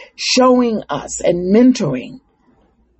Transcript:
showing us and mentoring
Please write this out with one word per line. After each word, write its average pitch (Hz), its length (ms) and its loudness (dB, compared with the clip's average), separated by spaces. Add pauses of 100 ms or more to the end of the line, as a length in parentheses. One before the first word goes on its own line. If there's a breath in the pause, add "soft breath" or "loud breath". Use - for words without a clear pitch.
(160 loud breath)
showing 247 760 0
us - 300 -8
and 175 360 -2
mentoring 202 640 2 (800)